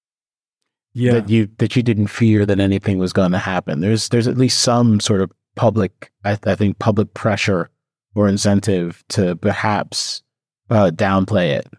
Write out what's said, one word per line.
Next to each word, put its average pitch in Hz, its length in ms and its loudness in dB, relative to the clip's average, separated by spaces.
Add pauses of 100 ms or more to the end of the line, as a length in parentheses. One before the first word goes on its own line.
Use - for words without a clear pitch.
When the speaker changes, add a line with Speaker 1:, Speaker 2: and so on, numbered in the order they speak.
(920)
Speaker 1:
Yeah. 123 200 0
Speaker 2:
That 107 160 0
you, 107 280 2
that - 180 0
you 127 80 2
didn't 107 240 0
fear 107 380 2
that 101 140 0
anything 98 400 0
was 92 140 -2
gonna 92 260 2
happen. 90 400 -4
There's, 107 300 0
there's 117 180 0
at 127 100 -2
least 127 220 2
some 120 400 2
sort 101 220 0
of 90 100 -4 (240)
public, 107 560 -2 (120)
I, 101 220 -2
I 98 100 0
think, 101 240 0
public 104 340 -2
pressure 101 560 -2 (460)
or 104 120 4
incentive 98 840 0
to 90 260 -2
perhaps, - 840 -4 (480)
uh, 101 240 2
downplay 95 640 0
it. - 100 -10 (120)